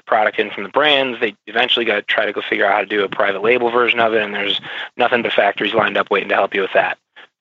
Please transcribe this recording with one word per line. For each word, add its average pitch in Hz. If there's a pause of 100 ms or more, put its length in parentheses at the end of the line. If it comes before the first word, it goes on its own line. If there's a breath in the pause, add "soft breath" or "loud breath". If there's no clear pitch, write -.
product 107
in 104
from 104
the 95
brands. 135
They 110 (100)
eventually 117
gotta 104
try -
to 104
go 104
figure 107
out 98
how 104
to 98
do 104
a 92
private 101
label 120
version 117
of 113
it, 107
and 101
there's 101 (380 loud breath)
nothing 120
but 110
factories 104
lined 101
up 98
waiting 98
to 101
help 104
you 98
with 95
that. 95 (440 loud breath)